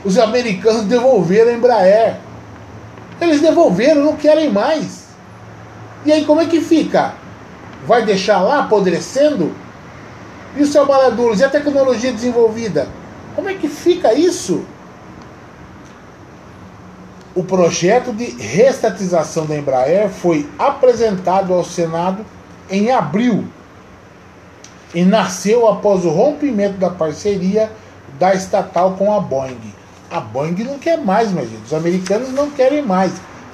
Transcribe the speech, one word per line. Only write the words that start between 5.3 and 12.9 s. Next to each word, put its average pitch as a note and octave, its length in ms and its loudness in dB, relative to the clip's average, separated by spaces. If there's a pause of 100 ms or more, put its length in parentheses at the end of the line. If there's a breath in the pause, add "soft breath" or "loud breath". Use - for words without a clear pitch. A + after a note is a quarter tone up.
E D4 60 2
aí D4+ 140 2
como D4+ 160 4
é E4 60 2
que E4 140 0
fica? F#3+ 540 0 (720)
Vai A3+ 180 2
deixar G3 360 0
lá C4+ 200 2
apodrecendo? G3 920 0 (1040)
E C#4+ 60 2
os C#4+ 80 0
trabalhadores? B3+ 680 2
E C4+ 60 2
a C#4 40 4
tecnologia C4+ 640 0
desenvolvida? A3 760 -2 (480)